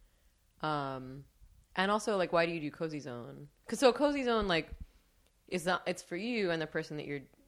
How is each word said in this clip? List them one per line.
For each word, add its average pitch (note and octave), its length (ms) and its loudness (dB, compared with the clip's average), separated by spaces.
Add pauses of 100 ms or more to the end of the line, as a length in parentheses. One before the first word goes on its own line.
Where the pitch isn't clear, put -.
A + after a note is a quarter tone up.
(640)
Um, C3+ 640 -4 (520)
and F#3+ 140 2
also, G#3+ 260 2
like, F3 160 2
why E3+ 140 6
do F3 60 -2
you E3 80 -4
do D3 100 -4
Cozy D#3 300 -4
Zone? C3+ 480 -10 (180)
'Cause A3+ 120 -4
so B3 140 8
Cozy C#4+ 320 2
Zone, A3+ 240 2
like, D#3+ 220 2 (760)
is F3 160 -2
not, F3+ 220 2
it's F3 160 -4
for - 140 -8
you G#3 340 0
and E3 100 2
the D#3 60 0
person D#3 320 -4
that C#3+ 80 -6
you're, C#3+ 140 -6 (280)